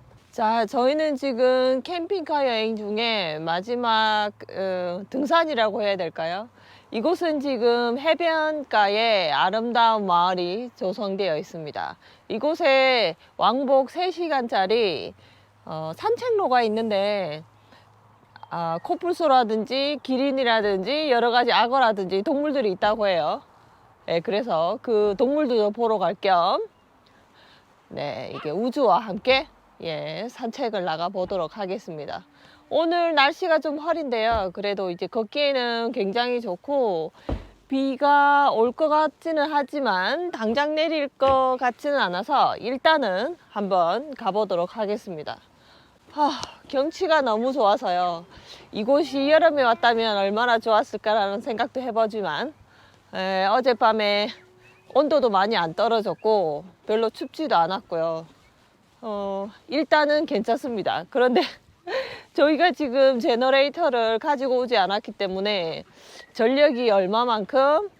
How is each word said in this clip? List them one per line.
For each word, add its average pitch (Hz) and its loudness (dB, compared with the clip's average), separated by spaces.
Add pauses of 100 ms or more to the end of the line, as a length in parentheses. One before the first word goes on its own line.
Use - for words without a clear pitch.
(320)
자, 226 0
저희는 285 0
지금 254 2
캠핑카 330 -2
여행 226 0
중에 208 -2
마지막, 214 0 (180)
어, 180 -4
등산이라고 262 0
해야 202 0
될까요? 175 -6 (420)
이곳은 311 0
지금 240 0
해변가에 269 0
아름다운 220 2
마을이 180 0
조성되어 190 -4
있습니다. 151 -10 (320)
이곳에 262 2 (220)
왕복 262 2
세 359 -2
시간짜리, 233 -2 (520)
어, 160 -10
산책로가 427 0
있는데, 202 -2 (1080)
아, 165 -4
코뿔소라든지 269 0
기린이라든지 254 0
여러 240 4
가지 240 2
악어라든지 208 2
동물들이 277 0
있다고 214 0
해요. 180 0 (640)
예, 165 0
그래서 202 -2
그 208 2
동물들도 247 2
보러 220 -2
갈 175 0
겸, 196 2 (1200)
네, - -10
이게 143 -8
우주와 220 2
함께, 226 0 (360)
예, 156 -8
산책을 226 -6
나가 165 -4
보도록 185 -4
하겠습니다. 185 -10 (440)
오늘 339 0
날씨가 311 2
좀 302 -4
흐린데요. 233 -2
그래도 196 -4
이제 175 -6
걷기에는 240 -2
굉장히 240 -2
좋고, 208 -2 (560)
비가 285 4
올 233 2
것 311 -2
같지는 311 0
하지만 277 -2
당장 277 -2
내릴 311 -2
것 262 2
같지는 262 -2
않아서 190 0
일단은 262 0 (120)
한번 202 0
가보도록 202 -2
하겠습니다. 202 -6 (760)
아, 285 0 (280)
경치가 311 0
너무 233 0
좋아서요. 185 0 (480)
이곳이 269 0
여름에 311 4
왔다면 226 2
얼마나 214 2
좋았을까라는 214 0
생각도 240 -4
해보지만, 220 -2 (580)
에, 190 -2
어젯밤에 220 2 (640)
온도도 277 4
많이 208 2
안 165 -2
떨어졌고 202 0 (220)
별로 220 0
춥지도 269 -4
않았고요. 165 -2 (760)
어, 202 -8 (160)
일단은 302 2
괜찮습니다. 214 -2
그런데 247 2 (440)
<laughs> 523 -8
저희가 311 4
지금 269 2
제너레이터를 247 2
가지고 269 0
오지 240 0
않았기 202 0
때문에 190 -4 (500)
전력이 247 2
얼마만큼, 240 2 (120)